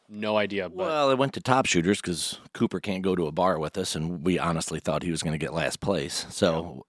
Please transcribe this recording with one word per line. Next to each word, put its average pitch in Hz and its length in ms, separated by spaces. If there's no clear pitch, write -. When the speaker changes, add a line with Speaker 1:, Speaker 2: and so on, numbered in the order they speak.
Speaker 1:
no 107 300
idea. 98 320
But 90 80
Speaker 2:
Well, 151 340
it 131 60
went 135 160
to - 80
Top 131 240
Shooters 90 360
'cause - 380
Cooper 107 260
can't 95 220
go 92 140
to 87 120
a 76 40
bar 90 280
with 78 180
us, 92 180
and 80 280
we 87 160
honestly 80 400
thought 76 240
he 87 80
was 78 120
gonna 78 160
get 71 140
last 78 260
place. 76 500
So 82 600